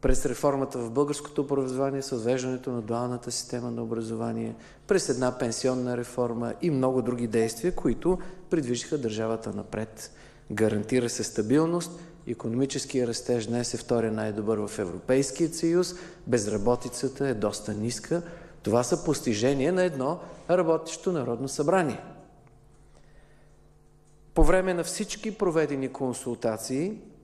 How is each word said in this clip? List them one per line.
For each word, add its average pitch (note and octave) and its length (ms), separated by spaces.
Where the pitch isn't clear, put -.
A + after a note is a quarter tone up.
през B2+ 240
реформата C3+ 520
в A#2 140
българското D3 500
образование C3+ 600
с C3+ 100
въвеждането B2+ 600
на A#2+ 100
дуалната A#2+ 500
система A#2+ 400
на A#2 120
образование, A2+ 720
през F#3+ 220
една B2+ 280
пенсионна B2 600
реформа A#2 640
и F3+ 80
много C3 320
други A#2+ 260
действия, A2+ 480
които E3 440
придвижиха B2+ 480
държавата A2 560
напред. G#2 580
Гарантира A2 580
се - 140
стабилност, D#3+ 760
икономическия B2 800
растеж A#2 380
днес A#2+ 280
е A#2 40
втория A2+ 340
най-добър G#2+ 460
в G#2 220
Европейския C3 760
съюз, F3 420
безработицата A#2+ 1000
е B2+ 60
доста G#2 400
ниска. A#2 480
Това A#2 220
са - 200
постижения C3+ 720
на F#3 100
едно D#3 360
работещо E3 640
Народно B2 360
събрание. D3 540
По D#3+ 100
време F#3 300
на E3+ 100
всички - 540
проведени C#3+ 560
консултации B2+ 1080